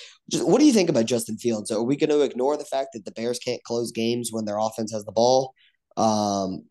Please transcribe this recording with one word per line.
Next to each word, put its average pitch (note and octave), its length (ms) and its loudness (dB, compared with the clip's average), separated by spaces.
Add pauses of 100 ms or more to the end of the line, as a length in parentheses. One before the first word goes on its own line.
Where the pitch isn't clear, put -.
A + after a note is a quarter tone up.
(320)
just, - 160 -2
what G#3 120 6
do D4+ 60 6
you C#4 80 8
think F3+ 160 4
about A#2 160 2
Justin A2+ 320 -2
Fields? A2+ 340 -4
Are A2 120 -2
we C#3 120 0
gonna D3 240 2
ignore C3 380 0
the D3 80 -10
fact C3+ 280 -4
that G#2+ 120 -12
the G#2+ 60 -14
Bears A#2+ 260 -4
can't - 280 -6
close A#2 260 -4
games A#2 400 -2
when A2 140 -6
their G#2 120 -4
offense A2 360 -4
has G#2 120 -8
the F#2+ 60 -16
ball? B2+ 420 4 (420)
Um, G2+ 760 0